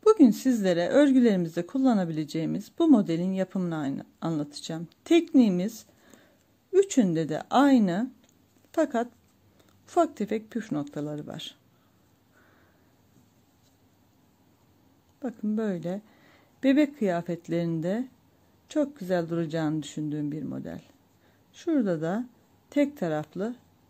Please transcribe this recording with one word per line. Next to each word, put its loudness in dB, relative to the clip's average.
Bugün 8
sizlere 0
örgülerimizde 4
kullanabileceğimiz -2
bu 2
modelin 2
yapımını -4
aynı-, -6
anlatacağım. -8
Tekniğimiz 2
üçünde 2
de -6
aynı, 4
fakat -2
ufak 0
tefek -6
püf -8
noktaları -8
var. -14
Bakın -6
böyle -4
bebek 2
kıyafetlerinde -4
çok -4
güzel -2
duracağını -2
düşündüğüm -6
bir -8
model. -10
Şurada -2
da -4
tek 0
taraflı -6